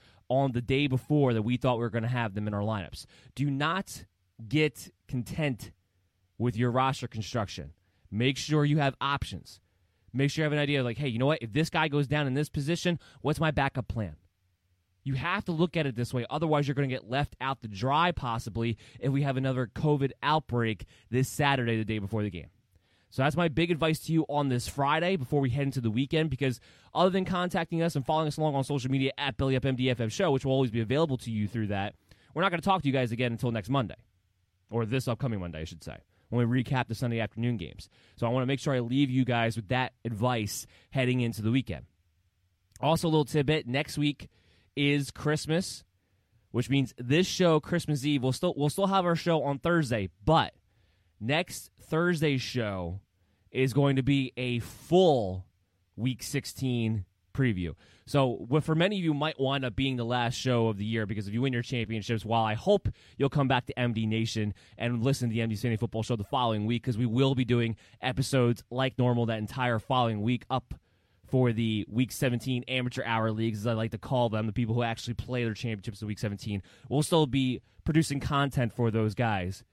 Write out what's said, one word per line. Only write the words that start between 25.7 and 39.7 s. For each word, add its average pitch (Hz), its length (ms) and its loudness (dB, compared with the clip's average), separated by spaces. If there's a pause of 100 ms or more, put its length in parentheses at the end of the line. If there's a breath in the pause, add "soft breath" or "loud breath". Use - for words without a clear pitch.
the 117 100 0
weekend, 147 400 0
because 131 280 -2 (340 loud breath)
other 180 180 4
than 190 140 0
contacting 175 560 -2
us 165 140 0
and 139 100 -2
following 156 220 0
us 147 120 -4
along 156 180 0
on 135 80 0
social 131 260 -2
media 135 260 0
at 139 200 -4
Belly 135 180 0
Up 127 100 0
M 135 120 0
D 127 140 2
F 117 100 0
F 113 100 0
Show, 175 220 2
which 135 120 0
will 135 80 2
always 131 200 2
be 117 80 0
available 131 380 0
to 117 120 -8
you 107 160 0
through 107 220 -4
that, 101 260 -4 (380 soft breath)
we're 160 100 -2
not 196 80 2
gonna 170 120 -4
talk 185 200 2
to 139 60 2
you 135 40 2
guys 127 200 0
again 120 180 0
until 117 220 -2
next 107 160 -4
Monday, 127 280 0 (720)
or 113 160 -2
this 123 200 -2
upcoming 117 320 -2
Monday, 87 220 -8
I 80 40 -6
should 82 200 -14
say, - 140 -14 (320)
when 117 180 2
we 123 160 2
recap 127 240 0
the 117 80 -4
Sunday 117 240 -2
afternoon 113 360 -2
games. 85 320 -12 (280 soft breath)
So 120 100 -2
I 139 40 0
wanna 127 160 0
make 135 120 0
sure 143 160 -2
I 127 60 2
leave 127 300 2
you 127 140 4
guys 117 300 2
with 104 140 -6
that 127 240 0 (120)